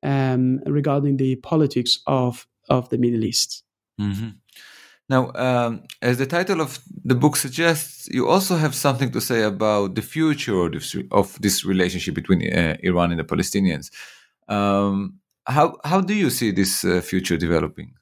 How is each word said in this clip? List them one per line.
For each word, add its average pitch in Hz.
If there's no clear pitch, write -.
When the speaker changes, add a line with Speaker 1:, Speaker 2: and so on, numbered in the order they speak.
Speaker 1:
um, 131
regarding 143
the 131
politics 143
of, 127
of 127
the 120
Middle 120
East. -
Speaker 2:
Mm-hmm. 104
Now, 131
um, 120
as 123
the 131
title 175
of -
the 127
book 147
suggests, 156
you -
also 190
have 156
something 131
to 117
say 113
about 104
the 107
future 147
of 82
this, 76
of -
this -
relationship 92
between, -
uh, 82
Iran 87
and 82
the 78
Palestinians. 82
Um, 101
how, 151
how 180
do 196
you 175
see 117
this, 95
uh, 90
future 90
developing? 80